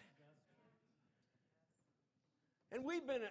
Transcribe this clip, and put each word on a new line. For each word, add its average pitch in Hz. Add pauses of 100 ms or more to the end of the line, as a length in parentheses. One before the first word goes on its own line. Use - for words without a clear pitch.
(2750)
And 254
we've 320
been 254